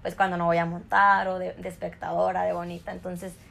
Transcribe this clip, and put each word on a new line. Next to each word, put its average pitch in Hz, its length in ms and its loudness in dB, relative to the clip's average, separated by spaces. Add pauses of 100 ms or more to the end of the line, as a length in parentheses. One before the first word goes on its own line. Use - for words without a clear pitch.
pues 170 140 -6
cuando 185 240 0
no 170 80 0
voy 170 100 4
a 170 80 4
montar, 196 640 2
o 185 100 -2
de, 180 140 -6
de 185 160 -10
espectadora, 180 760 -2
de 180 100 0
bonita. 175 380 -8
Entonces, 180 420 -10 (160)